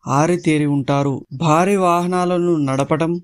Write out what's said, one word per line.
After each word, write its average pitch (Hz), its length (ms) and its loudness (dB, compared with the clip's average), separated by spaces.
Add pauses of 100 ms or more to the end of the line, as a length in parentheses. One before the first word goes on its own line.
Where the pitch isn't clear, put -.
ఆరితేరి 156 580 0
ఉంటారు. 139 680 -2
భారీ 165 420 2
వాహనాలను 175 800 0
నడపటం 147 680 0